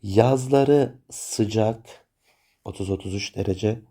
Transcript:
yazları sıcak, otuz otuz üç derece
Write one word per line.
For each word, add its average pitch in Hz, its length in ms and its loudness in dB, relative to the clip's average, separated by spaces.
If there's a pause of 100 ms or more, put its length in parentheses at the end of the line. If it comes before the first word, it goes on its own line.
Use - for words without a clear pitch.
yazları 131 920 2 (140)
sıcak, - 960 -4 (580)
otuz 95 240 -10
otuz 95 260 -6
üç 101 200 -8
derece 104 560 -2